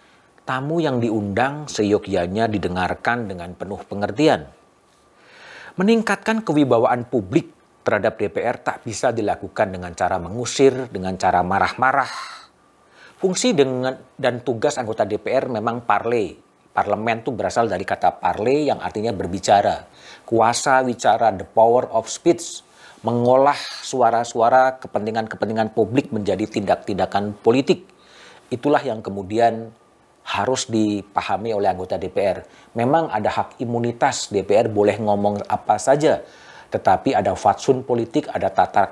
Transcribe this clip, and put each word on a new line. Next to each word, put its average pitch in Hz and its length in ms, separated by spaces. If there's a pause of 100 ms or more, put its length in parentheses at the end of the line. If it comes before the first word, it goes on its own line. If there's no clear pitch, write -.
(480)
Tamu 139 340
yang 139 160
diundang 117 680
seyogyanya 101 840
didengarkan 92 800
dengan 87 240
penuh - 320
pengertian. 101 640 (1300)
Meningkatkan 220 640
kewibawaan 123 640
publik 113 480 (320)
terhadap 107 320
D 104 160
P 95 80
R 120 180
tak - 240
bisa 117 300
dilakukan 101 560
dengan 90 240
cara 90 240
mengusir, 120 720
dengan 95 260
cara 90 300
marah-marah. 117 640 (1080)
Fungsi 190 360
dengan, 131 440 (200)
dan 123 240
tugas 127 400
anggota 113 240
D 104 160
P 104 80
R 127 180
memang 117 380
parley. 110 500 (400)
Parlemen 110 500
tuh 139 80
berasal 101 320
dari 98 160
kata 92 400
parley 123 480
yang 110 80
artinya 107 320
berbicara. 98 800 (320)
Kuasa 120 640
wicara, 113 480
the 92 140
power 120 420
of 113 160
speech. - 560 (400)
Mengolah 123 560 (280)
suara-suara 120 960
kepentingan-kepentingan 110 920
publik 117 360
menjadi 101 400
tindak-tindakan 101 920
politik. - 440 (640)
Itulah 143 320
yang 113 240
kemudian 113 640 (580)
harus 123 400
dipahami 107 880
oleh 98 160
anggota 92 260
D 92 160
P - 80
R. 95 240 (320)
Memang 151 320
ada 107 240
hak - 240
imunitas, 117 720
D 98 160
P 101 80
R 110 160
boleh 104 320
ngomong 104 480
apa - 320
saja. 143 400 (480)
Tetapi 104 480
ada 98 160
fatsun 127 480
politik, 123 480
ada - 240
tata 95 380